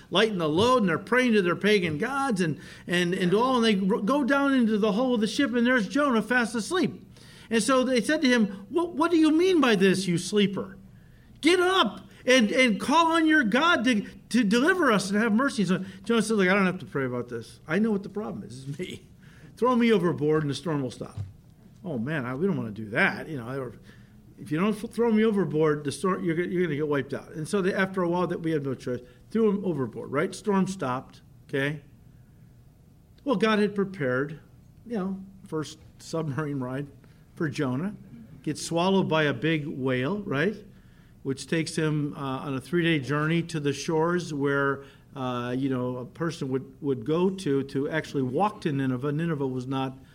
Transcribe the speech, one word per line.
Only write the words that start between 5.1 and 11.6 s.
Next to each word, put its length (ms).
of 80
the 60
ship, 260
and 120
there's 220
Jonah 360
fast 320
asleep. 480
And 120
so 220
they 180
said 220
to 40
him, 420
"What, 260
what 160
do 60
you 140
mean 300
by 140
this, 320
you 100
sleeper? 600
Get 180
up 420